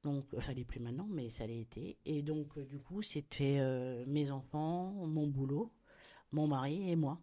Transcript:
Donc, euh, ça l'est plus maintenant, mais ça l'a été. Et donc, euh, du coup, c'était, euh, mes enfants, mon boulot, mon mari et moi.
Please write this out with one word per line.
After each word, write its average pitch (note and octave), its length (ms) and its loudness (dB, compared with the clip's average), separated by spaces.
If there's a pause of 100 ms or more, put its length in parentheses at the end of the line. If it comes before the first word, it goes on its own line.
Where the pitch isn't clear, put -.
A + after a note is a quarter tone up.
Donc, C#3+ 320 0
euh, B2+ 40 0
ça C3+ 140 -2
l'est B2 120 -4
plus B2+ 140 -6
maintenant, B2 300 -2
mais C3+ 220 -2
ça A2+ 160 -6
l'a A#2 60 -4
été. A2+ 520 -6
Et D3 160 0
donc, D3+ 360 -4
euh, C#3 80 -6
du C#3 140 -10
coup, G3 220 -6
c'était, C#3+ 580 2
euh, B2+ 480 2
mes C#3+ 240 2
enfants, D#3+ 600 -2 (160)
mon D#3 200 2
boulot, C#3 460 0 (580)
mon D3+ 160 4
mari D3+ 440 2
et E3+ 40 6
moi. D3+ 280 4